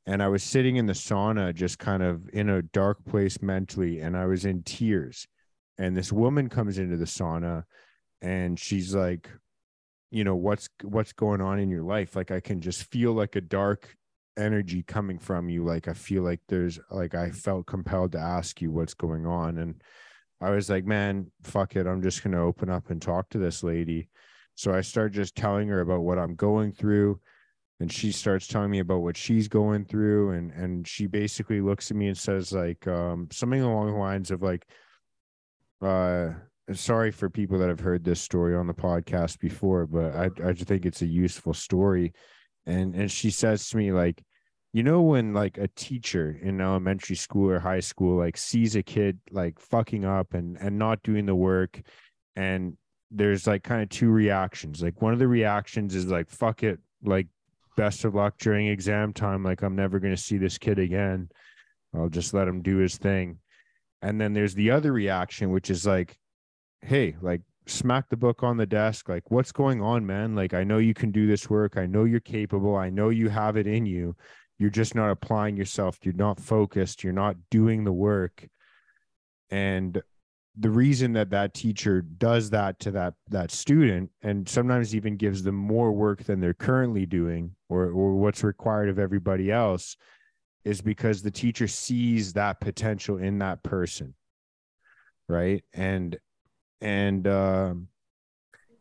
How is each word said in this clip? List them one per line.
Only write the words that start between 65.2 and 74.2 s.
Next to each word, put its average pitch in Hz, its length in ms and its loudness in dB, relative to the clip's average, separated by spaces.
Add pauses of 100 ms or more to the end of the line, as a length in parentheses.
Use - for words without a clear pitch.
which 92 180 0
is 90 160 -2
like, 92 320 0 (640)
'Hey, 131 400 0
like, 87 200 -2 (260)
smack 123 420 -2
the 127 80 -2
book 117 240 0
on 120 160 2
the 110 80 2
desk. 107 420 0
Like, 87 220 -6
what's 123 220 2
going 135 300 0
on, 113 240 2
man? 104 300 -2
Like, 95 180 0
I 92 100 0
know 107 160 2
you 110 160 4
can 110 160 -2
do 107 160 4
this 104 220 2
work. 107 280 2
I 92 80 0
know 104 200 2
you're 117 140 2
capable. 104 560 -2
I 92 140 0
know 104 200 2
you 113 200 2
have 107 280 0
it 104 100 2
in 110 180 0
you. 87 300 -2 (420)